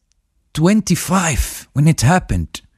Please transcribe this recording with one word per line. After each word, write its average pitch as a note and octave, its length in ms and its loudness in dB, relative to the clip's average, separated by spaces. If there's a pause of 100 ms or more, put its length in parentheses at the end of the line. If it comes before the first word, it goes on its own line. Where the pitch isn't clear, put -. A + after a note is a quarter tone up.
(540)
twenty-five F3 1200 0
when C#3+ 140 2
it - 140 2
happened. A2+ 600 0 (160)